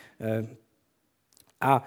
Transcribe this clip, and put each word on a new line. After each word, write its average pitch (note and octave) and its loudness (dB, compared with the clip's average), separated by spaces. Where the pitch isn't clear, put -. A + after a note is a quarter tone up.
Eh, A2 -2
a C3 4